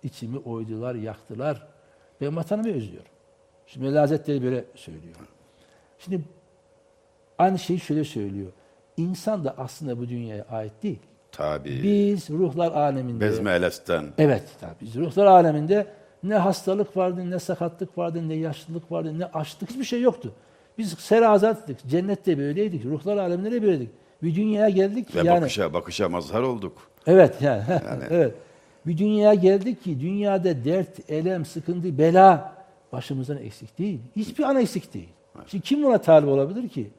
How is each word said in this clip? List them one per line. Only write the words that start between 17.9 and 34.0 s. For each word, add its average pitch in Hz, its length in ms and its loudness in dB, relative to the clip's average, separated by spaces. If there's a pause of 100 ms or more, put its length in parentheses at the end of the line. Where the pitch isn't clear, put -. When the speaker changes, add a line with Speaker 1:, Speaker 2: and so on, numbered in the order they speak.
Speaker 1:
vardı, 170 320 -4
ne 160 60 -6
yaşlılık 160 560 -8
vardı, 165 280 -6
ne 175 60 -6
açlık, - 440 -10
hiçbir 254 140 -8
şey 240 180 -4
yoktu. 226 320 0 (440)
Biz 214 160 -6
serazattık, 208 840 4 (100)
cennette 180 500 -2
böyleydik, 147 480 -4
ruhlar 156 320 -4
aleminde 185 340 -4
de 240 100 -2
böyleydik. 156 280 0 (340)
Bir 160 120 0
dünyaya 214 340 2
geldik 196 460 0
Speaker 2:
Ve 175 80 0
Speaker 1:
yani. 175 180 6
Speaker 2:
bakışa, 104 320 -2
bakışa 87 360 -2
mazhar 87 320 -4
olduk. 117 360 -6 (300)
Speaker 1:
Evet, 170 340 8
yani. 123 240 0
<laughs> 120 40 -6
Speaker 2:
Yani. 139 400 -4
Speaker 1:
Evet. 160 260 2 (500)
Bir 160 120 -4
dünyaya 208 360 4
geldik 196 500 2
ki 151 160 -6
dünyada 185 680 -2
dert, 175 460 -4
elem, 160 340 -4
sıkıntı, 170 520 -6
bela 170 580 6 (360)
başımızdan 131 460 -8
eksik 113 420 -16
değil. 180 200 -4 (160)